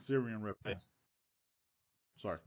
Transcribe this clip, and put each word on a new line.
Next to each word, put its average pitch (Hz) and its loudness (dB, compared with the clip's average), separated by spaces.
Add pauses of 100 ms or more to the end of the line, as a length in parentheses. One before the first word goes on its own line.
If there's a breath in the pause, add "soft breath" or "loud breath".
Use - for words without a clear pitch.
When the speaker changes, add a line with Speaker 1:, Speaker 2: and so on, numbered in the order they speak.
Speaker 1:
Syrian 120 2
refugees. 98 -2
Speaker 2:
Yeah. - -20
Speaker 1:
Sorry, 90 -2